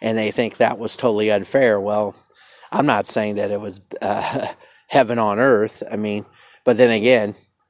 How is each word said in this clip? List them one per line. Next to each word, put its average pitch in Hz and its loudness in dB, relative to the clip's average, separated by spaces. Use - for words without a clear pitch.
and 110 -4
they 107 -2
think 117 -4
that 107 2
was 110 -8
totally 107 0
unfair. 107 2
Well, 104 -2
I'm 139 0
not 107 0
saying 107 -4
that 101 -2
it 101 -4
was, 101 -12
uh, - -4
<laughs> - -20
heaven 120 2
on 104 0
earth. 117 2
I 113 -6
mean, 104 -4
but 120 4
then 120 6
again, 110 2